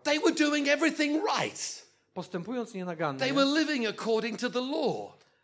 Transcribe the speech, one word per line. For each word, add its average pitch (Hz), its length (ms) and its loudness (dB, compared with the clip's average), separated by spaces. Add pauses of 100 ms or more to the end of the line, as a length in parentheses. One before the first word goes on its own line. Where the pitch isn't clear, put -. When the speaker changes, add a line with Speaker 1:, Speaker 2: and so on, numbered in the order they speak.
Speaker 1:
They 294 180 2
were 320 140 4
doing 294 340 2
everything 294 540 2 (180)
right. - 460 -6 (280)
Speaker 2:
Postępując 190 600 -6
nienagannie. 170 440 -2
Speaker 1:
They 262 140 2
were 277 280 4
living 294 280 0
according 220 520 -2
to 240 100 -2
the 233 100 -2
law. 254 520 -2 (320)